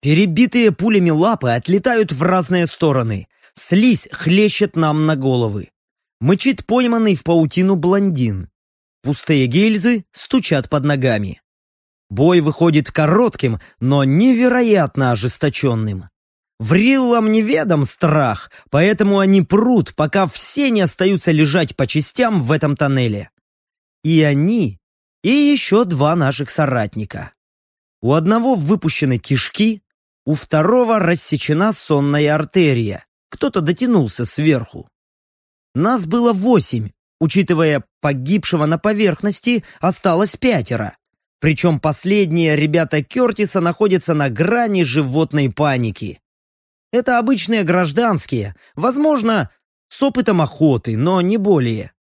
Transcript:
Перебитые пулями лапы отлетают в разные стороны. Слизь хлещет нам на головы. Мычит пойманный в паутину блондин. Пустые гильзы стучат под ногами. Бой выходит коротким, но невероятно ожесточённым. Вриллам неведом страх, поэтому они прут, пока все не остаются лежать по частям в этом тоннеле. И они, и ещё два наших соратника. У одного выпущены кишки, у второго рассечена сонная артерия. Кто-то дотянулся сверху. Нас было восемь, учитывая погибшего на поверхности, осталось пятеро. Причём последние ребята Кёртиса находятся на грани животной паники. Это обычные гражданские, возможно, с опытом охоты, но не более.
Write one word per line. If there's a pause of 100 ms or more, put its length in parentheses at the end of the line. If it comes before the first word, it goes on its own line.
Перебитые
пулями
лапы
отлетают
в
разные
стороны. (280)
Слизь
хлещет
нам
на
головы. (480)
Мычит
пойманный
в
паутину
блондин. (520)
Пустые
гильзы
стучат
под
ногами. (680)
Бой
выходит
коротким, (200)
но
невероятно
ожесточённым. (540)
Вриллам
неведом
страх, (200)
поэтому
они
прут,
пока
все
не
остаются
лежать
по
частям
в
этом
тоннеле. (760)
И
они, (440)
и
ещё
два
наших
соратника. (680)
У
одного
выпущены
кишки, (440)
у
второго
рассечена
сонная
артерия. (240)
Кто-то
дотянулся
сверху. (840)
Нас
было
восемь, (320)
учитывая (160)
погибшего
на
поверхности, (160)
осталось
пятеро. (420)
Причём
последние
ребята
Кёртиса
находятся
на
грани
животной
паники. (720)
Это
обычные
гражданские, (200)
возможно, (380)
с
опытом
охоты,
но
не
более.